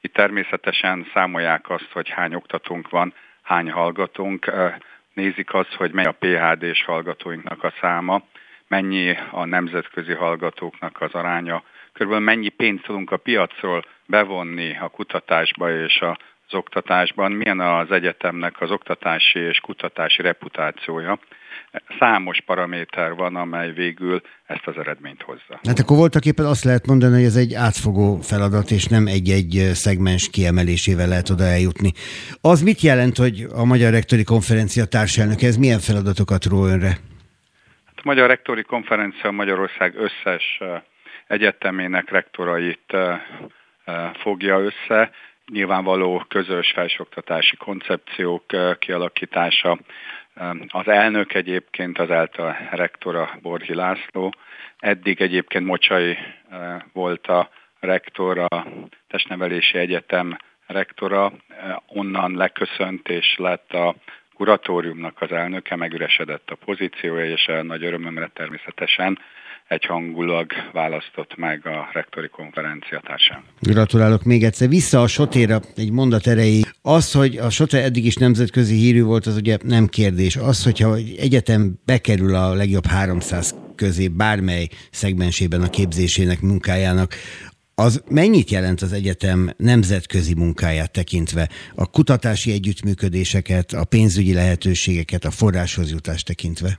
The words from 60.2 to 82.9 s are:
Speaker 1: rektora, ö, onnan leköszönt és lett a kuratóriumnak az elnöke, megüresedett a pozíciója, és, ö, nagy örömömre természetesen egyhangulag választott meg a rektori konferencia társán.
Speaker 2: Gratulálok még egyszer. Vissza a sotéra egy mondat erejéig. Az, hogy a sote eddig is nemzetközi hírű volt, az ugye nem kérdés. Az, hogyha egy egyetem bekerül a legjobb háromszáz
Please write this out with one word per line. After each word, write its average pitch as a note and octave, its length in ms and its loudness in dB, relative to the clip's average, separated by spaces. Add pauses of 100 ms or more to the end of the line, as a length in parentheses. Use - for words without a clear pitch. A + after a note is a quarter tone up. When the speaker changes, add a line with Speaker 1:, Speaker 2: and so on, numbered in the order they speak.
Speaker 1:
rektora, G2 600 -2
ö, G2 60 -2 (540)
onnan F#2+ 500 -4
leköszönt F#2 720 -4
és F2 300 0
lett F2+ 340 -4
a F2 220 0 (400)
kuratóriumnak E2+ 840 -2
az E2+ 120 -6
elnöke, F2 440 -6
megüresedett E2 760 -4
a E2+ 140 -14
pozíciója, E2+ 600 -4
és, D#2+ 240 -2
ö, D#2+ 140 -2
nagy E2 220 -8
örömömre E2 500 -8
természetesen E2+ 840 -4 (480)
egyhangulag E2+ 840 -4 (200)
választott D#2+ 640 -6
meg D#2 300 -8
a D#2 260 -8
rektori D#2 360 -8
konferencia D2+ 720 -10
társán. - 420 -2 (180)
Speaker 2:
Gratulálok A2 640 4
még A#2+ 180 6
egyszer. A2+ 260 2
Vissza D3 340 4
a A#2+ 40 4
sotéra A#2 520 4 (180)
egy G#2+ 160 -2
mondat A#2+ 340 2
erejéig. A2 380 6 (180)
Az, D#3+ 300 4
hogy C#3 240 4
a A#2 140 -2
sote C#3 320 2
eddig B2 220 0
is A#2 100 4
nemzetközi A#2+ 600 4
hírű A#2 280 6
volt, A2 240 2
az G#2+ 100 0
ugye G#2+ 280 2
nem A2+ 220 6
kérdés. F#2+ 500 2
Az, B2+ 280 0
hogyha A2 300 4
egy A2 240 -6
egyetem A2+ 560 2 (120)
bekerül G2 480 2
a F#2 200 2
legjobb G2 320 0
háromszáz F2+ 680 -2 (220)